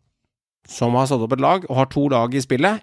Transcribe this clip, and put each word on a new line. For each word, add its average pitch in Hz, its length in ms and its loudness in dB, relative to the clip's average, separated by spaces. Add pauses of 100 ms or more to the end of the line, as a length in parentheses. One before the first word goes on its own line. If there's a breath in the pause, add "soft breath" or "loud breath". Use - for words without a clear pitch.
(680)
som 120 280 -2
har 135 140 2
satt 127 160 0
opp 120 100 -2
et 131 80 -2
lag 180 240 2
og 127 80 -4
har 131 160 0
to 143 160 0
lag 120 260 0
i 135 100 -2
spillet, 175 400 0